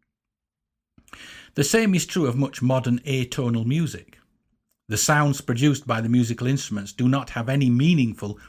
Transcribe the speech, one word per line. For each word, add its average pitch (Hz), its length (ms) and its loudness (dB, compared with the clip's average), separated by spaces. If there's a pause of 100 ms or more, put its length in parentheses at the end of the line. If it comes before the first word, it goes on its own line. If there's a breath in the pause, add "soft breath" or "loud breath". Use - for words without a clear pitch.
(1600 loud breath)
The 147 80 2
same 214 320 2
is 170 100 0
true 170 200 -2
of 120 100 0
much 135 260 -2
modern 123 380 0
atonal 123 680 -2
music. 147 520 -4 (720)
The 107 80 -2
sounds 147 420 2
produced 131 480 0
by 113 140 -2
the 113 80 -2
musical 120 380 2
instruments 107 440 -4
do 123 160 0
not 135 220 0
have 117 180 -6
any 135 220 2
meaningful 123 680 2 (120)